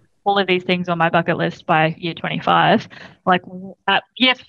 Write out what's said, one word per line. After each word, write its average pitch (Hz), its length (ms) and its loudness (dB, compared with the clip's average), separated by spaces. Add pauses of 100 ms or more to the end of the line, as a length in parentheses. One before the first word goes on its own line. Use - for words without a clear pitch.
(240)
all 202 160 0
of 196 80 2
these 180 160 0
things 180 260 -2
on 170 80 -2
my 165 140 0
bucket 170 260 0
list 165 300 -6
by 160 320 2
year 165 160 -6
twenty-five, 170 720 0 (400)
like, 180 160 2
w-, 185 320 -16 (140)
at 196 160 0 (120)
year 254 200 2 (120)